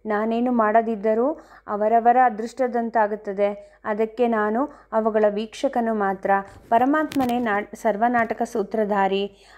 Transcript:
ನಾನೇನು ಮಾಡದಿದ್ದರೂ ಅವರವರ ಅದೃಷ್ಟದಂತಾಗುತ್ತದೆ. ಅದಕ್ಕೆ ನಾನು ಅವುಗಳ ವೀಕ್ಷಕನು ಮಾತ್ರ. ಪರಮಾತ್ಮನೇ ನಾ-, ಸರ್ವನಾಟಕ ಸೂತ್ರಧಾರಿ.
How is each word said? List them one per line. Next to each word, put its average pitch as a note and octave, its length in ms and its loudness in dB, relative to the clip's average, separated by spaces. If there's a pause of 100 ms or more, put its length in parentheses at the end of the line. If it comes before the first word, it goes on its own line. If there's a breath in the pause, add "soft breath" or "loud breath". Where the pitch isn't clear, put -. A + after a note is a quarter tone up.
ನಾನೇನು A3+ 440 -2
ಮಾಡದಿದ್ದರೂ A3+ 880 0 (260 loud breath)
ಅವರವರ A3 580 2
ಅದೃಷ್ಟದಂತಾಗುತ್ತದೆ. G#3+ 1600 -2
ಅದಕ್ಕೆ A3 440 -2
ನಾನು A3 420 0 (220 loud breath)
ಅವುಗಳ A3 380 2
ವೀಕ್ಷಕನು A3+ 640 -2
ಮಾತ್ರ. G3 380 -2 (380 loud breath)
ಪರಮಾತ್ಮನೇ C4 680 2
ನಾ-, G#3+ 360 -4
ಸರ್ವನಾಟಕ A3+ 680 0
ಸೂತ್ರಧಾರಿ. G3+ 880 0 (260 loud breath)